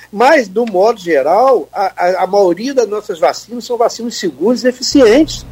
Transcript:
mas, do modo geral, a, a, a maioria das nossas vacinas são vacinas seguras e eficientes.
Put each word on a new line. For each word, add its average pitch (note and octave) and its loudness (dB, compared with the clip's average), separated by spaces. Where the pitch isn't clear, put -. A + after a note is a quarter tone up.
mas, B3 2
do G#3 -2
modo G#3 0
geral, F3 2
a, F#3+ -4
a, F3+ -2
a F#3 0
maioria G3+ 0
das A#3 0
nossas G3+ -8
vacinas A3 -4
são A#3+ -6
vacinas A3+ -2
seguras G#3 -2
e B3+ -2
eficientes. B3+ 2